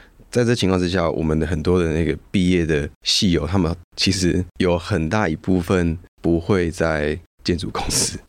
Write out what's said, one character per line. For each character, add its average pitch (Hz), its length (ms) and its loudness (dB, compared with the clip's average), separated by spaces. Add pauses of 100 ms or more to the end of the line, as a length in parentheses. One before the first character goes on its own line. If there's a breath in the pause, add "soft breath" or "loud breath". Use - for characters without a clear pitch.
(300 soft breath)
在 123 140 0
这 117 120 2
情 101 120 0
况 92 140 2
之 90 80 0
下， 85 200 0
我 - 120 -2
们 78 180 0
的 78 60 0
很 80 160 -4
多 90 200 2
的 80 120 0
那 82 100 0
个 73 140 -2 (140)
毕 90 180 2
业 87 160 2
的 76 240 0 (140)
系 - 280 0
友， 78 160 0
他 92 100 -2
们 85 160 0 (220)
其 - 160 0
实 90 320 0 (140)
有 87 200 2
很 80 300 -2
大 104 220 0
一 80 60 -2
部 92 260 0
分 85 340 0 (280)
不 85 160 2
会 87 320 0
在 78 460 0 (260)
建 87 120 0
筑 85 140 -8
公 - 180 -6
司， - 300 -2 (120)